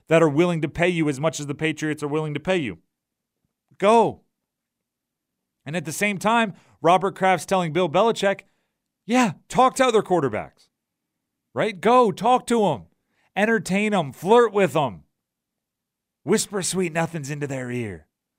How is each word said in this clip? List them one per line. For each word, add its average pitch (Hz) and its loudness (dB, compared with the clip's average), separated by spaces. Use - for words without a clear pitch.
that 165 4
are 160 4
willing 165 0
to 160 -2
pay 165 -2
you 160 0
as 131 -6
much 156 -4
as 147 -10
the 139 -8
Patriots 151 -6
are 147 -6
willing 151 -4
to 139 -8
pay 185 -2
you. 107 -6
Go. 202 2
And 147 -8
at 170 -6
the 160 -8
same 202 -4
time, 226 0
Robert 180 4
Kraft's 185 0
telling 180 -2
Bill 175 0
Belichick, 190 0
"Yeah, 233 2
talk 254 2
to 262 2
other 220 2
quarterbacks, 113 -4
right? 180 -4
Go, 233 4
talk 247 0
to 226 2
'em. 113 -4
Entertain 208 0
'em. 151 -2
Flirt 220 2
with 180 0
'em. 120 -4
Whisper 196 -2
sweet 175 -4
nothings 165 -6
into 147 -6
their 127 -8
ear." 107 -8